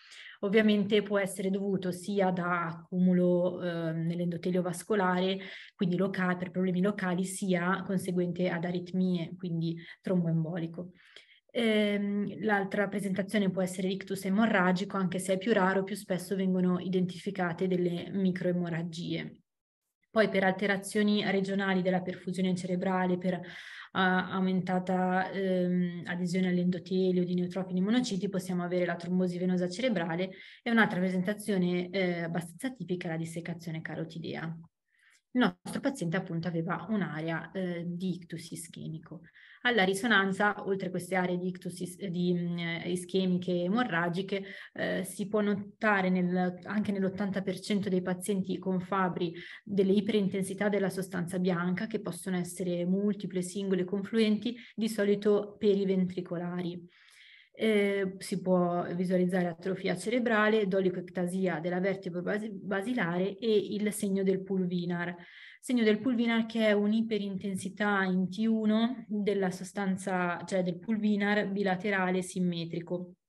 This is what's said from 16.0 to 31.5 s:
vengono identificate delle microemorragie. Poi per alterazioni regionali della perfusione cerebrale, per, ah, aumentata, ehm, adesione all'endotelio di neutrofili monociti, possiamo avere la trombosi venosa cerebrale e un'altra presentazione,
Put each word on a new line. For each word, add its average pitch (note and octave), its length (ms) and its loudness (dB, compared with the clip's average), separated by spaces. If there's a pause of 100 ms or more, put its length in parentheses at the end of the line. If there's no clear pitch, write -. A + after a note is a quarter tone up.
vengono F#3 440 2
identificate F#3 880 -2
delle F3 440 0
microemorragie. E3+ 1300 -2 (720)
Poi G#3 200 4
per G3 140 2
alterazioni G3+ 840 2
regionali F#3+ 540 2
della F3+ 180 2
perfusione F3+ 540 -2
cerebrale, F3+ 640 0
per, F3 200 0 (520)
ah, F#3 400 2
aumentata, F#3 960 0
ehm, F3+ 760 0
adesione F3+ 420 0
all'endotelio F3+ 760 2
di F3+ 120 -2
neutrofili F3+ 460 -2
monociti, G#3 480 0
possiamo F#3 340 -2
avere F3+ 220 0
la E3+ 100 -2
trombosi F3+ 420 0
venosa F3+ 320 0
cerebrale F3+ 600 -2 (320)
e A#3+ 80 -2
un'altra A3 280 4
presentazione, F3+ 920 0